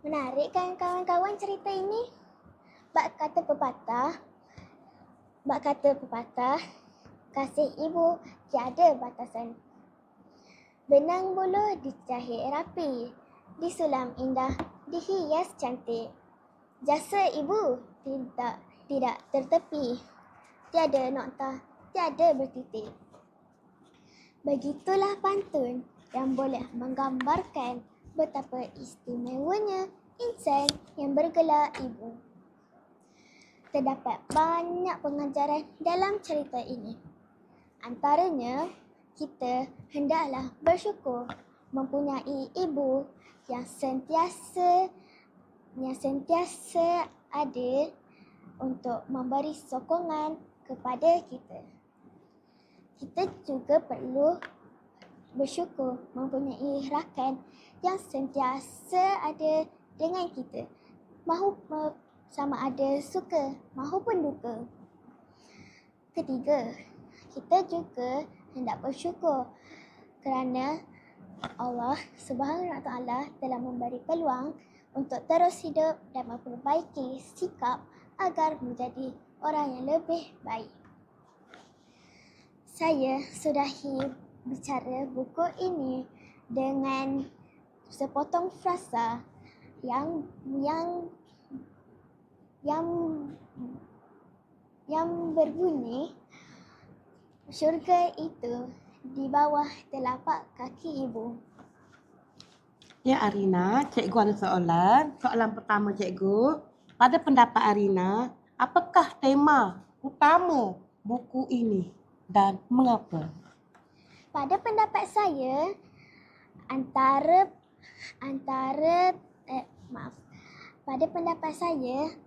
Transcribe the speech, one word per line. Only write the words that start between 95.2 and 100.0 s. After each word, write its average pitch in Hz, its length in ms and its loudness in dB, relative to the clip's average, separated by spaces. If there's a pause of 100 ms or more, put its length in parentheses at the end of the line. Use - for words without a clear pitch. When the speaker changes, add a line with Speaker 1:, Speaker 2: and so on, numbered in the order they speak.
Speaker 1:
berbunyi, 311 800 0 (1400)
"Syurga 330 640 2
itu 247 560 -8 (320)
di 269 240 -8
bawah 294 400 4 (240)
telapak 269 640 -4